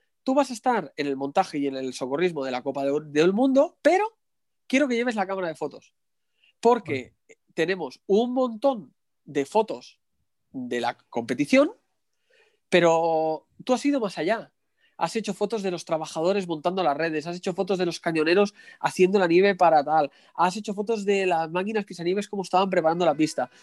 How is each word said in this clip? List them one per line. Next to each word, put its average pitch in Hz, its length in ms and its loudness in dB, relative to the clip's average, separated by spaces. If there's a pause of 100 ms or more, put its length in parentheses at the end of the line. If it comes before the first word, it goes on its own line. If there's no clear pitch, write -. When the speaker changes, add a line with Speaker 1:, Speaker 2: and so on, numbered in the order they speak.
(240)
Speaker 1:
"Tú 262 120 0
vas 285 160 2
a - 20 -10
estar 220 420 -2
en 143 120 -4
el 139 100 -2
montaje 143 420 -2
y 139 80 -2
en 135 80 -4
el 131 180 -6
socorrismo 143 520 -2
de 131 60 -6
la 123 120 -6
Copa 139 220 -4
de-, 143 220 0
del 151 260 2
Mundo, 269 480 2
pero 381 360 2 (500)
quiero 277 200 2
que 247 80 -2
lleves 240 200 -2
la 190 120 -2
cámara 190 220 -4
de 156 60 -8
fotos. 135 380 -12 (680)
Porque 160 540 0 (120)
Speaker 2:
Vale. - 100 -20 (180)
Speaker 1:
tenemos 165 520 -4
un 233 260 2
montón 247 600 -2 (320)
de 143 200 -4
fotos 202 540 -4 (520)
de 123 300 -6
la 120 160 -4 (120)
competición, 147 640 2 (960)
pero 165 800 2 (180)
tú 254 80 0
has 247 120 -2
ido 285 140 0
más 202 180 -6
allá. 190 340 -4 (460)
Has - 180 -4
hecho 208 180 -4
fotos 208 300 -4
de 190 80 -4
los 170 140 -8
trabajadores 170 640 -2
montando 175 360 -2
las 147 120 2
redes, 156 320 -4
has 175 100 -8
hecho 185 160 -6
fotos 196 260 -2
de 185 60 0
los 170 140 -4
cañoneros 170 540 2 (260)
haciendo 185 400 2
la 180 80 2
nieve 185 280 4
para 160 280 6
tal, 151 280 0 (240)
has 180 200 0
hecho 214 180 -6
fotos 208 300 -4
de 196 220 0
las 165 260 0
máquinas 202 340 -2
pisanieves 180 440 -4
como 196 140 -6
estaban 190 260 0
preparando 170 360 2
la 151 100 4
pista". 151 340 -2 (140)